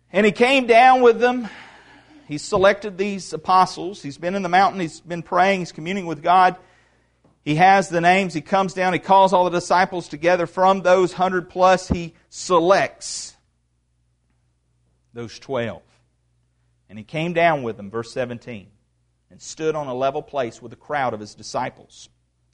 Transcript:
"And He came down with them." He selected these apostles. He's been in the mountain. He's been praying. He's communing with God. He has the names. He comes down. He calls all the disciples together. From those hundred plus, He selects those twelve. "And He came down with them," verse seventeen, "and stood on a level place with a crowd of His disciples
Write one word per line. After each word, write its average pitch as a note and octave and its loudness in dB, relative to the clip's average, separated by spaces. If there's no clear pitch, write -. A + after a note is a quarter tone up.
"And G3+ 2
He G#3 4
came B3+ 2
down B3+ 6
with A#3 6
them." B3 0
He - -10
selected G3+ 0
these G3 -6
apostles. F#3 0
He's C#3+ -12
been F3 -4
in G3 -4
the F3+ -6
mountain. F#3 2
He's E3 -8
been E3+ -10
praying. F#3+ 0
He's E3 -8
communing F3 -8
with D#3 -8
God. F3+ 4
He D3+ -4
has F#3+ 4
the E3+ -2
names. F3+ 2
He D3+ -6
comes F#3+ -2
down. F#3 -2
He E3+ -2
calls F#3+ 4
all F3+ 2
the F3+ -2
disciples F3 -2
together. E3 -2
From F#3+ 0
those F3+ 2
hundred F3+ -2
plus, F#3 2
He E3+ -4
selects - -2
those A#2+ -14
twelve. A#2 -8
"And G2+ -18
He G#2+ -18
came E3 -6
down E3 2
with A2+ -8
them," G2+ -14
verse A2+ -8
seventeen, A#2+ -10
"and F3+ -20
stood D#3+ -6
on D3 -8
a B2+ -8
level C3+ -4
place B2+ -8
with A#2 -20
a - -20
crowd C3 -6
of G#2+ -12
His G#2 -16
disciples - -12